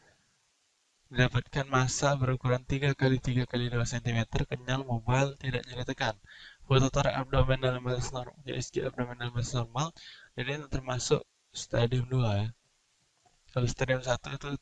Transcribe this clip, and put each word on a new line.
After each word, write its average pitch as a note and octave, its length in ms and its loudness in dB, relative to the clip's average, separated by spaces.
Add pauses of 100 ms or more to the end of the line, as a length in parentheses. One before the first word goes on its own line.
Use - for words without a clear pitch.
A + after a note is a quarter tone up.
(1120)
didapatkan B2+ 560 0
massa C3+ 480 2
berukuran B2+ 480 0
tiga C#3 320 0
kali C3 240 4
tiga B2 240 0
kali B2 240 -2
dua A#2 160 0
sentimeter, A#2 640 -2
kenyal, B2+ 320 -4
mobile, C3 560 0
tidak B2+ 320 -4
nyeri A#2+ 160 -8
tekan. B2+ 320 -2 (480)
Foto C3 240 6
tor C#3 220 2
abdomen C3 500 2
dalam B2+ 240 -2
batas B2 300 -2
normal, B2 280 -10
C C3 40 -20 (100)
S B2 160 -6
G C3+ 80 -2
abdomen B2 380 -6
dalam A#2+ 160 -8
batas A#2+ 180 -4
normal. B2+ 400 -2 (400)
Jadi B2 240 -6
ini D3 160 -10
termasuk B2+ 480 0 (320)
stadium A#2+ 560 0
dua B2 220 2 (120)
ya. A2 40 0 (1080)
Kalau B2 120 2
stadium B2+ 360 0
satu B2+ 320 -4
itu C#3+ 140 -10 (120)